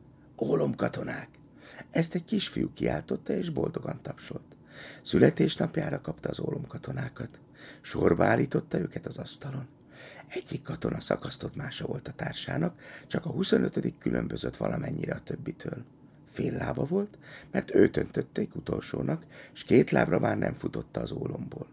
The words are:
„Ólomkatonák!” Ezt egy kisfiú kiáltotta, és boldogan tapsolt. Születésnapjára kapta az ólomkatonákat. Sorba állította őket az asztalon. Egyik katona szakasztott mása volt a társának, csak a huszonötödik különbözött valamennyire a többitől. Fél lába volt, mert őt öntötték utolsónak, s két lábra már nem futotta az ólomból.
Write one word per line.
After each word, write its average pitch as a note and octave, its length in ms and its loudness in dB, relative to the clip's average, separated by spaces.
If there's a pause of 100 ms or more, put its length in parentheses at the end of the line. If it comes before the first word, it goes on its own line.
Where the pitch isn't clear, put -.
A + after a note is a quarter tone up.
(380)
„Ólomkatonák!” - 920 0 (600)
Ezt - 240 2
egy F3 100 -2
kisfiú - 480 0
kiáltotta, - 600 -2
és F3+ 180 0
boldogan - 520 -2
tapsolt. - 540 -12 (460)
Születésnapjára - 1000 4
kapta - 280 -6
az - 120 -4
ólomkatonákat. - 1000 -6 (400)
Sorba - 440 4
állította A#2+ 540 2
őket - 280 -4
az - 120 -8
asztalon. C3 480 -8 (600)
Egyik - 340 -6
katona - 380 -2
szakasztott - 560 -2
mása - 300 -6
volt - 220 -6
a - 40 -10
társának, - 680 -4 (260)
csak - 200 -2
a E3 40 -4
huszonötödik - 680 2
különbözött A#1+ 580 -2
valamennyire - 580 -2
a - 60 -6
többitől. - 640 -8 (480)
Fél - 200 0
lába - 320 0
volt, G3 340 0 (320)
mert - 240 -2
őt - 220 8
öntötték - 580 -2
utolsónak, - 720 -2 (260)
s - 120 -14
két B2+ 260 6
lábra - 280 6
már G#2+ 200 2
nem - 140 2
futotta - 480 -6
az A#1 120 -4
ólomból. - 600 -6